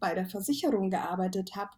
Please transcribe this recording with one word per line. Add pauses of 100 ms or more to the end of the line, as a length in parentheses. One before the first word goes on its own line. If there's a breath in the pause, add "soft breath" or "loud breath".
bei
der
Versicherung
gearbeitet
habe